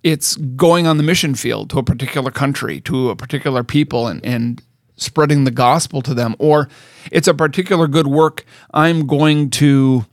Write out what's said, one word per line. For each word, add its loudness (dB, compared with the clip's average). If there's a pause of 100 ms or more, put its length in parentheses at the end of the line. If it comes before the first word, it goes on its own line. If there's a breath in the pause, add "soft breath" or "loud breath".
it's -2
going 2
on 2
the 0
mission 0
field -6
to -2
a -2
particular -4
country, -4
to -2
a -6
particular -4
people, -2
and, -10
and -4 (340)
spreading 2
the 2
gospel 2
to -6
them. -2
Or 2 (440 loud breath)
it's 0
a 2
particular 0
good 0
work, 0 (280 soft breath)
I'm 2
going 2
to 2